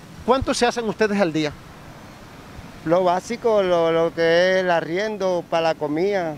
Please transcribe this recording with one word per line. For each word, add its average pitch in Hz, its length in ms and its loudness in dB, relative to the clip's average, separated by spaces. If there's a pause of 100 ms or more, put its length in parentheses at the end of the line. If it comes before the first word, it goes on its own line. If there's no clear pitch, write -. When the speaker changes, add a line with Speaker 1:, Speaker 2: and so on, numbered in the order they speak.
(280)
Speaker 1:
¿cuánto 254 260 2
se 240 140 2
hacen 233 200 -2
ustedes 202 320 0
al 175 140 2
día? 151 180 -2 (1300)
Speaker 2:
Lo 170 180 2
básico, 208 600 0
lo, 170 280 2
lo 165 220 2
que 170 380 4
es 185 120 2
el 180 60 0
arriendo 180 800 -2
para 165 200 0
la 160 60 -2
comida. 160 640 -2